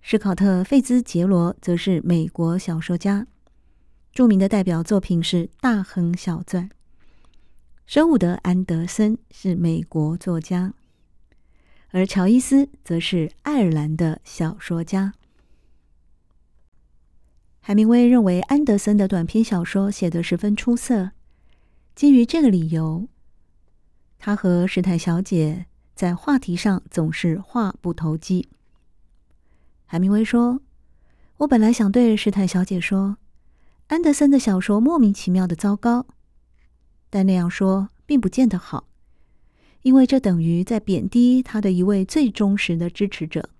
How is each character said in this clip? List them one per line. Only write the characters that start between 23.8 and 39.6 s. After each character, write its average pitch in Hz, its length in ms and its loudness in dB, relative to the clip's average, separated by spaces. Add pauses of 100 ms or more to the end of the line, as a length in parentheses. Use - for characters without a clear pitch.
他 208 160 -2
和 180 320 0
史 185 120 -2
坦 180 160 0
小 170 240 -2
姐 170 460 -2 (260)
在 175 220 -4
话 269 240 -2
题 180 160 -4
上 190 260 -2 (120)
总 160 200 -2
是 170 280 -4
话 208 400 -6
不 170 120 -6
投 160 240 -4
机。 180 320 -4 (1400)
海 170 140 -6
明 190 140 2
威 220 120 2
说 240 360 0 (800)
：“我 294 100 0
本 254 120 4
来 220 120 4
想 214 180 2
对 233 260 4
史 208 140 0
坦 196 160 0
小 180 180 0
姐 190 160 -6
说， 196 380 -2 (680)
安 320 120 -2
德 320 120 2
森 285 180 4
的 277 80 6
小 196 220 0
说 208 200 0
莫 311 160 2
名 220 160 4
其 - 200 -4
妙 185 120 2
的 170 120 -4
糟 202 180 -2
糕， 240 320 -2 (1040)
但 190 160 0
那 190 60 4
样 175 180 0
说 190 380 0 (180)
并 285 140 2
不 190 80 -2
见 254 200 2
得 190 120 -2
好， - 260 -12 (960)